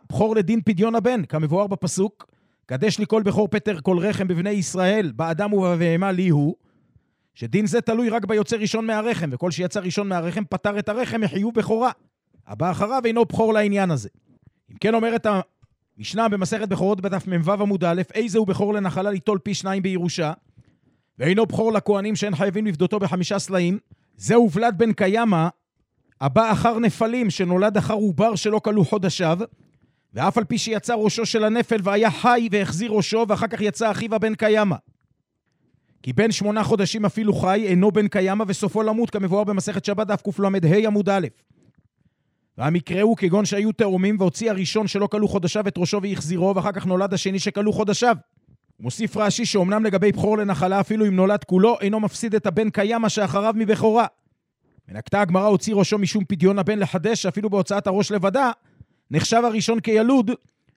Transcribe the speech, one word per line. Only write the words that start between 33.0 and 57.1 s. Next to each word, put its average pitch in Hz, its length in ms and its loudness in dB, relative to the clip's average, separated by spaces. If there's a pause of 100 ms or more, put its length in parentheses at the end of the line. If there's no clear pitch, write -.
ואחר 214 180 0
כך 180 140 -8
יצא 214 300 0
אחיו 214 240 -4
הבן 220 200 0
קיימא. 214 420 2 (1300)
כי 131 100 -8
בן 214 200 2
שמונה 208 320 -2
חודשים 208 400 0
אפילו 214 300 0
חי, 202 320 0
אינו 190 260 4
בן 208 160 2
קיימא, 196 400 -2
וסופו 202 340 -2
למות, 220 280 0
כמבואר 196 340 0
במסכת 196 400 -2
שבת 202 220 -2
דף 202 160 -2
קל"ה 196 260 -2 (380)
עמוד 208 220 0
א'. 190 180 0 (1300)
והמקרה 175 440 -2
הוא 226 140 4
כגון 196 280 2
שהיו 208 280 -2
תאומים, 196 460 0
והוציא 196 320 0
הראשון 196 360 -2
שלא 202 200 -2
כלו 208 220 0
חודשיו 196 400 -2
את - 100 -6
ראשו 180 240 0
והחזירו, 185 520 -2
ואחר 190 180 -2
כך 196 140 -8
נולד 185 280 0
השני 190 240 -2
שכלו 208 340 -2
חודשיו. 214 440 2 (640)
מוסיף 127 360 -4
רש"י 214 300 0
שאומנם 202 380 0
לגבי 196 280 2
בכור 208 260 0
לנחלה, 196 420 0
אפילו 214 260 0
אם 190 100 2
נולד 196 280 2
כולו, 202 360 4
אינו 208 200 0
מפסיד 214 340 -4
את 220 120 0
הבן 208 240 0
קיימא 220 380 0
שאחריו 202 480 0
מבכורה. 214 500 2 (840)
ונקטה 113 320 -4
הגמרא, 190 260 2
"הוציא 214 280 2
ראשו 202 240 2
משום 196 260 -2
פדיון 190 340 2
הבן", 208 200 0
לחדש 196 440 -2